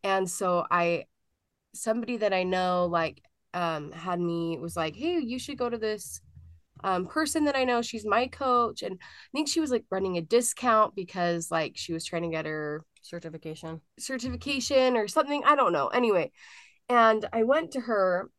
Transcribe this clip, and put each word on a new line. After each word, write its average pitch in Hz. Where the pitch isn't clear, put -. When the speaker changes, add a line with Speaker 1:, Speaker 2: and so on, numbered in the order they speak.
Speaker 1:
And 190
so 180
I, 170
somebody 226
that 202
I 185
know, 180
like, 165
um, 160
had 175
me, 170
was 170
like, 160
"Hey, 330
you 254
should 269
go 247
to 233
this, 214
um, 185
person 311
that 285
I 262
know. 240
She's 220
my 220
coach." 247
And 190
I -
think 294
she 330
was, 302
like, 233
running 190
a 170
discount 226
because, 175
like, 165
she -
was 165
trying 165
to 170
get 160
her 156
Speaker 2:
Certification. 160
Speaker 1:
certification 254
or 214
something. 285
I 294
don't 226
know. 139
Anyway, 214
and 226
I 226
went 302
to 262
her 196